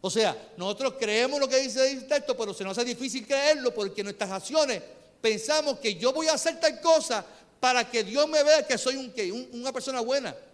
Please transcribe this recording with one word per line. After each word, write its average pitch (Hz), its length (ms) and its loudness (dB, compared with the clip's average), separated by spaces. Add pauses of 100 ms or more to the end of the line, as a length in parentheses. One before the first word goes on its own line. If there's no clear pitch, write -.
O 190 80 -2
sea, 196 260 2 (220)
nosotros 208 420 -4
creemos 240 400 0
lo 277 80 0
que 262 140 2
dice 262 280 2
el 262 180 -8
texto, 285 280 0
pero 202 180 -6
se - 100 -8
nos 190 140 -6
hace 240 80 0
difícil 247 400 -6
creerlo 277 480 2
porque 202 300 -4
nuestras 202 280 -6
acciones 247 500 0 (400)
pensamos 269 580 0
que 214 160 -2
yo 226 160 0
voy 311 160 0
a 311 60 4
hacer 330 260 -2
tal 311 220 0
cosa 302 440 2 (340)
para 247 300 4
que 233 140 0
Dios 254 240 2
me 311 160 4
vea 302 240 6
que 262 100 2
soy 262 200 -2
un, 254 140 -10
que, 196 200 -6
un, 247 220 -8
una 247 180 -8
persona 254 300 -6
buena. 233 340 -2 (180)